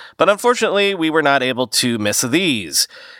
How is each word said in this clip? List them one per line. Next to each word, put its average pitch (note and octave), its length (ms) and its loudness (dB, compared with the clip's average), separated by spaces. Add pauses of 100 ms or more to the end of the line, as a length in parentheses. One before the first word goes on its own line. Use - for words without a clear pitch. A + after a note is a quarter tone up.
(160)
But E3 120 2
unfortunately, G3+ 680 0
we D#3+ 160 -2
were D#3 140 2
not C#3 180 2
able B2+ 240 -2
to A#2 320 -2
miss G#2 220 0
these. B2+ 680 -2 (340)